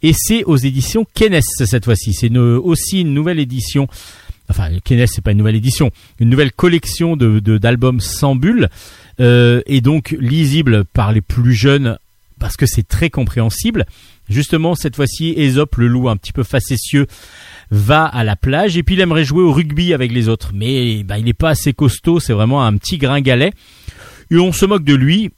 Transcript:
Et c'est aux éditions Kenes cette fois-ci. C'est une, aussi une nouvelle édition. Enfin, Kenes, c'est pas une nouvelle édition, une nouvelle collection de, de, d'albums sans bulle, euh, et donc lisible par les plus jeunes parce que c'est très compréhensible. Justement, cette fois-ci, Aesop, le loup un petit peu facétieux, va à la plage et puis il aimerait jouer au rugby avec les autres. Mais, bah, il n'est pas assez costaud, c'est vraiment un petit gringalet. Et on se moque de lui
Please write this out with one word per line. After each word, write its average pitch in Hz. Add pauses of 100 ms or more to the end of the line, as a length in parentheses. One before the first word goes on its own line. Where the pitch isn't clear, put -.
Et 156
c'est 226
aux 170
éditions 135
Kenes 196
cette 113
fois-ci. 107
C'est 117
une, 120
aussi 143
une 151
nouvelle 156
édition. 131 (640)
Enfin, 87 (160)
Kenes, 120
c'est -
pas 110
une 101
nouvelle 110
édition, 120 (300)
une 117
nouvelle 131
collection 170
de, 113
de, 107
d'albums 120
sans -
bulle, 165 (500)
euh, 120
et 135
donc 147
lisible 135
par 107
les 110
plus 123
jeunes 131 (420)
parce -
que -
c'est 107
très -
compréhensible. 127 (420)
Justement, 160
cette 147
fois-ci, 156
Aesop, 143
le 120
loup 123
un 107
petit -
peu 135
facétieux, 135 (640)
va 117
à 127
la 107
plage 165
et 175
puis 180
il 185
aimerait 165
jouer 151
au 165
rugby 160
avec 127
les 120
autres. 113
Mais, 113
bah, 101
il 110
n'est 117
pas 160
assez 139
costaud, 165
c'est 120
vraiment 120
un 104
petit 165
gringalet. 135 (760)
Et 165
on 180
se 190
moque 196
de 143
lui 156